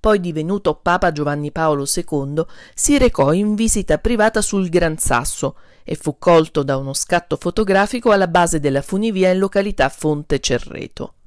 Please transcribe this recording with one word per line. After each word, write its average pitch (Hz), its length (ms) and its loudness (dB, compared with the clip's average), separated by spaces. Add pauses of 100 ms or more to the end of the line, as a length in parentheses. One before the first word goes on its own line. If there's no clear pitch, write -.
poi 214 180 2
divenuto 170 560 -2
Papa 180 380 0
Giovanni 147 400 -4
Paolo 151 320 0
secondo, 147 640 -4 (240)
si 285 240 2
recò 160 340 4
in 208 220 0
visita 208 440 0
privata 220 440 0
sul 196 260 -2
Gran 165 300 -2
Sasso - 580 -2 (280)
e - 100 -8
fu - 240 -6
colto 160 460 2
da 135 120 -2
uno 135 160 -6
scatto - 440 -2
fotografico 202 720 0
alla 196 160 4
base 170 320 2
della 139 240 0
funivia 190 480 0
in 185 80 2
località 196 500 0
Fonte 147 520 -2
Cerreto. - 760 -6 (120)